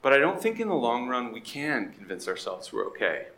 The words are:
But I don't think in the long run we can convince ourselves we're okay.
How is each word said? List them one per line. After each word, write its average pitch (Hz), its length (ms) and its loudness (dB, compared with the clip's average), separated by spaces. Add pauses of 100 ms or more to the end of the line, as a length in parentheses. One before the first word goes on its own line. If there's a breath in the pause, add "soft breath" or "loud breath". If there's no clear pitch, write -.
But 135 100 4
I 139 60 10
don't 175 240 4
think 220 180 0
in 226 80 0
the 185 80 0
long 123 320 0
run 120 240 -2
we 110 80 -10
can 139 540 -4
convince 92 340 -8
ourselves 92 460 -6
we're 98 140 0
okay. 85 400 -2 (100)